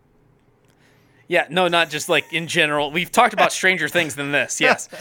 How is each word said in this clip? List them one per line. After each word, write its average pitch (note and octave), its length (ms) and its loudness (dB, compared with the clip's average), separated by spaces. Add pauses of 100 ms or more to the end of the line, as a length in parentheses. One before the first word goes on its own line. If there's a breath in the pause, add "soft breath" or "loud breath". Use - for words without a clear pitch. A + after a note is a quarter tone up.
(1300 soft breath)
Yeah, E3 200 2
no, F3+ 180 2
not E3+ 220 2
just, D3 180 -8
like, D#3+ 240 0
in D#3+ 160 -4
general. D3 420 0
We've E3 220 -4
talked A3+ 220 4
about F#3 180 2
Stranger F3+ 380 0
Things D#3+ 260 -2
than C#3+ 160 -6
this, C3+ 300 -2
yes. - 260 0 (140 loud breath)